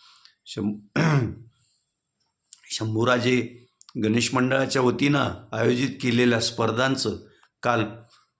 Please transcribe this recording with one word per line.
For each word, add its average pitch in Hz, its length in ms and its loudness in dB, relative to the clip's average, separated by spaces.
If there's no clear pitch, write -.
शं-, 104 280 -6
<clears throat> 151 240 2
शंभूराजे 117 960 0
गणेश 117 300 0
मंडळाच्या 131 480 0
वतीनं 135 460 2
आयोजित 123 360 0
केलेल्या 120 400 2
स्पर्धांचं 117 760 -2
काल 120 220 0